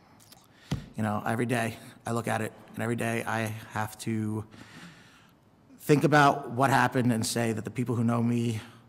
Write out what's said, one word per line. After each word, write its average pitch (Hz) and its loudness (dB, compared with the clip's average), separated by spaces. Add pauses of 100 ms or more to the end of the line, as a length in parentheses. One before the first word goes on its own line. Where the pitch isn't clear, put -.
(960)
you 113 -2
know, 107 0
every 117 0
day 117 -2 (280)
I 117 -4
look 117 -2
at 113 0
it, 110 -6 (220)
and 107 -4
every 117 0
day 113 -2
I 110 -2 (200)
have 107 -6
to 107 -4 (1400)
think 147 4
about 143 6
what 127 2
happened 123 2
and 110 0
say 117 0
that 107 -4
the 107 -8
people 123 -2
who 117 2
know 117 2
me 117 0 (280)